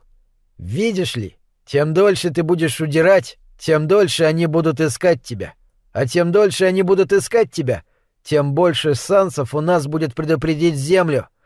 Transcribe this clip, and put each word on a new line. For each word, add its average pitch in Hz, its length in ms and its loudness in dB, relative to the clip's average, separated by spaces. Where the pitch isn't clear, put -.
«Видишь 180 580 -4
ли, 101 220 -10
чем 147 280 -2
дольше 185 360 2
ты 165 140 -2
будешь 160 360 -2
удирать, 160 580 2
тем 156 300 0
дольше 180 380 2
они 160 200 2
будут 160 360 0
искать 160 420 0
тебя. 95 300 -12
А 131 120 -2
тем 170 260 0
дольше 190 340 2
они 185 160 2
будут 190 320 2
искать 220 380 0
тебя — 123 320 -4
тем 143 300 0
больше 160 420 2
шансов 180 580 -2
у 151 80 -2
нас 160 260 0
будет 156 280 -4
предупредить 156 600 0
Землю. 151 520 0